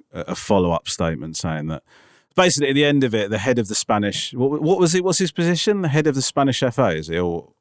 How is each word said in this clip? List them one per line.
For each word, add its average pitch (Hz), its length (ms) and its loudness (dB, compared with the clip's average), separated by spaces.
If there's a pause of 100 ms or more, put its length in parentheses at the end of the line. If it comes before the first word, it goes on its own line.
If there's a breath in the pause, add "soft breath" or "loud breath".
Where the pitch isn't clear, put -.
(120)
a 85 240 -10
follow-up 90 540 0
statement 80 480 -4
saying 78 300 -6
that 78 160 -8 (520 soft breath)
basically 156 340 2
at 135 60 0
the 147 80 4
end 143 200 4
of 117 100 0
it, 104 160 0
the 107 80 -2
head 120 220 0
of 104 80 -2
the 104 80 -6
Spanish, 104 580 -2
what, 139 280 -2
what 180 180 2
was 175 160 4
it? 180 80 2
What's 180 160 0
his 180 120 -2
position? 180 520 0
The 165 40 0
head 151 200 2
of 139 80 2
the 135 80 0
Spanish 139 400 0
F 127 160 0
A, 123 100 4
is 80 180 -4
he? 82 120 -2
Or 87 420 -4